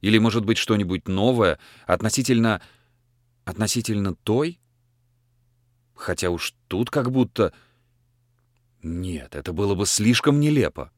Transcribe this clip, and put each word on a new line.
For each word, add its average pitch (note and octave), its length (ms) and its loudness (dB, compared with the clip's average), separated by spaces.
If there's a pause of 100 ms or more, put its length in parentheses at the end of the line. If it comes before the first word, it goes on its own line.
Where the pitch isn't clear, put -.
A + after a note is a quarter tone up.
Или, G#2+ 160 4
может A2 260 2
быть, A2 140 0
что-нибудь G2 500 -2
новое G2+ 500 2 (260)
относительно... A2 760 0 (800)
относительно G2+ 680 -2
той? D3 460 -4 (1300)
Хотя F2+ 360 -4
уж - 240 -6 (140)
тут G#2 220 -2
как B2+ 200 -2
будто... A#2+ 420 0 (1300)
Нет, E2+ 520 -8
это D#2 180 -8
было G2 220 0
бы G2 120 -2
слишком B2 520 2
нелепо. C#3 600 0